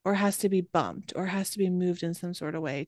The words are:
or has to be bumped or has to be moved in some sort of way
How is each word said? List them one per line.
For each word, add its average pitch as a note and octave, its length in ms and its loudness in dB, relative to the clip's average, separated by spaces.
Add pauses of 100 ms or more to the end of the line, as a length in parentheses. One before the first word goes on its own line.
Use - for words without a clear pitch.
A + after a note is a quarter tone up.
or G3+ 100 4
has G3+ 240 4
to G#3 100 2
be F#3+ 120 4
bumped D3 560 -2
or F#3+ 100 -2
has G3 240 -2
to - 80 -8
be F#3+ 120 4
moved F3+ 320 0
in E3+ 120 -2
some F3 200 -8
sort D#3 200 -6
of D#3+ 80 -4
way C#3+ 240 -4